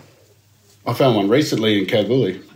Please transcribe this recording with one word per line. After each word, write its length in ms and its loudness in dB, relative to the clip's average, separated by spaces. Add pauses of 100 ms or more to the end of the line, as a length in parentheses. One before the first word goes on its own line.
(880)
I 60 -4
found 220 2
one 140 0
recently 500 0
in 80 -2
Kalgoorlie, 540 0 (160)